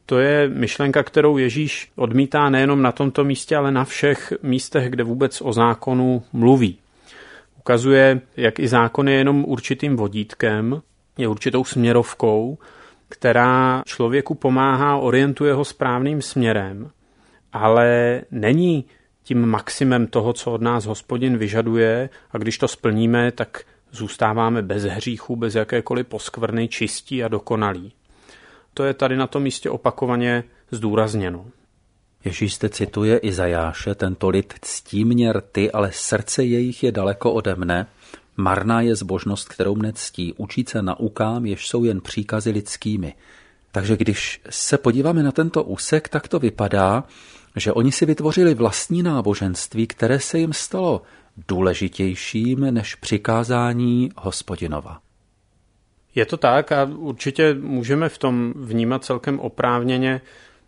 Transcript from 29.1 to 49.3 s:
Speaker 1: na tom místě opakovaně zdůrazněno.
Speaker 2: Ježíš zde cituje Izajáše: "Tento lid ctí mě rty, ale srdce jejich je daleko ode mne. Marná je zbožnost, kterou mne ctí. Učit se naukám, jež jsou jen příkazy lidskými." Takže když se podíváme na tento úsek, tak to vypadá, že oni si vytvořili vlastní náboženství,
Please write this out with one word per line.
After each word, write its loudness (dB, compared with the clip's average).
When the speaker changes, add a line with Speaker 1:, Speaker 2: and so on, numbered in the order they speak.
Speaker 1:
na 0
tom -4
místě -4
opakovaně -2
zdůrazněno. -2
Speaker 2:
Ježíš -4
zde -4
cituje 0
Izajáše: -2
"Tento -2
lid 0
ctí -4
mě 4
rty, -2
ale 0
srdce -2
jejich -2
je 2
daleko 0
ode -2
mne. -2
Marná 0
je 2
zbožnost, -6
kterou -2
mne -4
ctí. -8
Učit -6
se -4
naukám, -4
jež -6
jsou 0
jen 0
příkazy -4
lidskými." -4
Takže 0
když -2
se 0
podíváme 2
na 2
tento 0
úsek, -2
tak -6
to -2
vypadá, 2
že -2
oni 2
si 2
vytvořili 2
vlastní 0
náboženství, -2